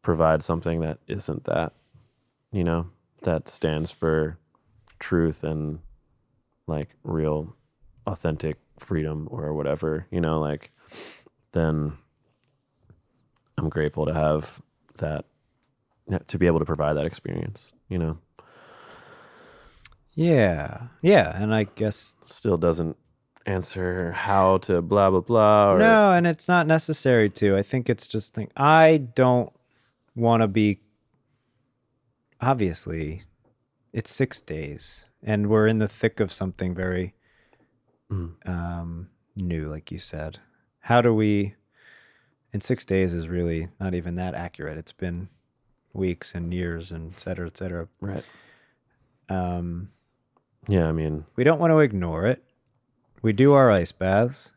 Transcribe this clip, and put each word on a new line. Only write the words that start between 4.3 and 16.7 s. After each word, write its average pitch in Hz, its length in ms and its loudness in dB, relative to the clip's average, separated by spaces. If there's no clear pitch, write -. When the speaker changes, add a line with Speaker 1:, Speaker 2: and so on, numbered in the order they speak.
Speaker 1:
truth 82 440 -2
and, 78 360 -6
like, 76 360 -8
real 78 520 -4
authentic 80 520 -6
freedom 78 520 -6
or 76 220 -8
whatever, 78 580 -4
you 87 100 -4
know, 80 180 0
like, 73 320 -6
then 78 420 -2
I'm 76 120 -4
grateful 76 360 -2
to 78 80 -2
have 78 480 -2
that, 76 300 -8
to - 100 -8
be 85 100 2
able 82 120 4
to 76 60 0
provide 76 280 -2